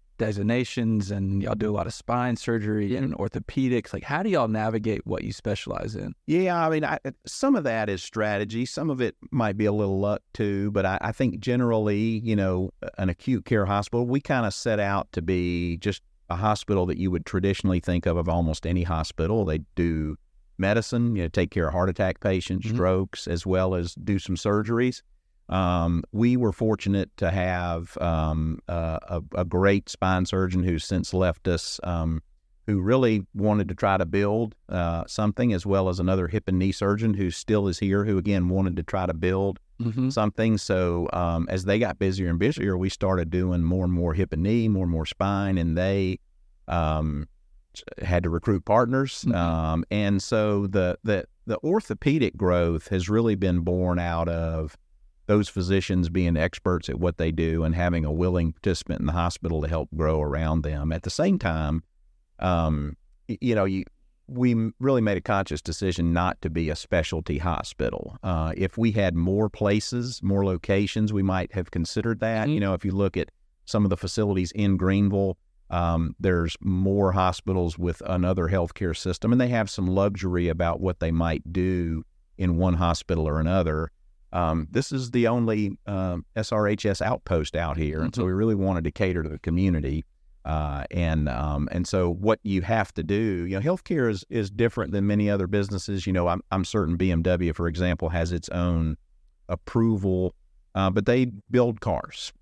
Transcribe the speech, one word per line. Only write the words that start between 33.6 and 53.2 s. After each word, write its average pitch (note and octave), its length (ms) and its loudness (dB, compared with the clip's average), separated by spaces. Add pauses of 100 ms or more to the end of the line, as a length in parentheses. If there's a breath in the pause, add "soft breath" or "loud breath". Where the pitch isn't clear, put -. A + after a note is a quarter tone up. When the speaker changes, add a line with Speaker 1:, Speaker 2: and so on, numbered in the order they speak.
Speaker 2:
to F#2+ 60 -6
try G2 200 2
to F#2+ 100 2
build, G2+ 500 0 (120)
uh, E2+ 400 -2
something, A2 460 0
as F2 120 -2
well G2 220 2
as F2+ 140 0
another F#2 260 2
hip G2 220 -2
and F#2 100 2
knee F#2+ 140 2
surgeon G#2 400 2
who F#2+ 180 -2
still G2+ 380 0
is E2+ 100 -2
here, G2 240 2
who, G#2 140 2
again, F#2 320 2
wanted F#2+ 260 2
to E2 80 -4
try F#2 220 -4
to F2 80 -2
build F#2 440 0 (220)
Speaker 1:
Mm-hmm. A#2 300 -2
Speaker 2:
something. A2 480 2
So, F2 560 0
um, E2+ 360 0
as F#2 140 -2
they G2+ 160 2
got A2+ 200 -2
busier F#2+ 300 0
and E2+ 100 0
busier, G2 380 2
we F#2+ 120 0
started F#2 400 0
doing F2+ 340 0
more F2+ 220 2
and F2+ 80 2
more E2+ 220 0
hip F#2 180 0
and D#2 80 0
knee, A2 260 2
more G2 160 2
and F2 80 0
more D#2+ 140 0
spine, G2 540 0
and E2 180 0
they, F#2+ 420 0 (480)
um, D#2 600 -2 (720)
had F2+ 220 0
to F2 60 -2
recruit E2+ 360 0
partners. B2+ 580 2
Speaker 1:
Mm-hmm. - 120 0
Speaker 2:
Um, E2 560 0
and G2+ 300 0
so G#2+ 440 0
the, F#2 380 0
the, G2+ 220 0 (200)
the A2+ 180 -4
orthopedic D3+ 720 0
growth F2 520 2
has F2+ 200 -2
really A2 280 2